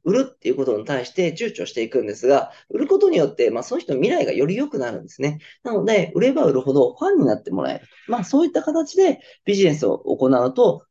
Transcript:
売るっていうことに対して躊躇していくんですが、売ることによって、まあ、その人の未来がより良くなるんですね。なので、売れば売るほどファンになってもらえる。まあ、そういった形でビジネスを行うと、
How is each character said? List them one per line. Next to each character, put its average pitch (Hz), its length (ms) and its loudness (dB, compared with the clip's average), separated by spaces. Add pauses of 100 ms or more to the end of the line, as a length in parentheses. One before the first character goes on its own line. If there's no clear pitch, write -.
売 175 100 0
る 262 160 2
っ - 80 -20
て - 120 -8
い - 20 2
う 131 40 2
こ 135 100 -2
と 117 120 0
に 107 80 -8
対 127 200 -4
し - 60 -16
て 175 220 -2
躊 214 200 -6
躇 175 120 -8
し - 80 -16
て 117 80 -6
い 113 80 -4
く 123 140 -2
ん 107 40 -6
で 104 80 -6
す 120 120 -4
が、 135 240 2 (180)
売 - 100 -4
る 285 80 0
こ 392 120 4
と 403 100 6
に 320 80 2
よ 156 100 2
っ - 80 -6
て、 117 160 2
ま 117 100 -4
あ、 - 20 -8
そ 240 120 -8
の 339 60 -4
人 - 120 -6
の 131 80 -2
未 226 140 2
来 302 100 0
が 107 60 -4
よ 120 140 0
り 180 100 -2
良 277 120 -4
く - 100 -8
な 247 140 -4
る - 80 -10
ん - 40 -18
で - 60 -20
す - 120 -12
ね。 151 180 -4 (240)
な 240 100 -8
の 202 100 -2
で、 196 300 0
売 175 80 0
れ 262 120 2
ば 262 120 2
売 147 80 2
る 127 80 0
ほ 135 120 -2
ど 131 200 4
フ - 120 -6
ァ 381 40 0
ン 392 100 4
に 156 60 4
な 107 100 2
っ - 80 -12
て - 80 -10
も 90 120 -4
ら 65 80 -4
え - 80 -8
る。 - 60 -20 (220)
ま 233 120 -2
あ、 196 40 -4
そ 277 200 2
う - 20 4
い 302 40 0
っ - 20 -12
た 320 100 0
形 311 340 -2
で 370 240 4 (260)
ビ 202 100 0
ジ 196 100 4
ネ 156 80 4
ス 151 140 -2
を 85 100 0
行 - 300 -2
う 127 260 2
と、 226 380 2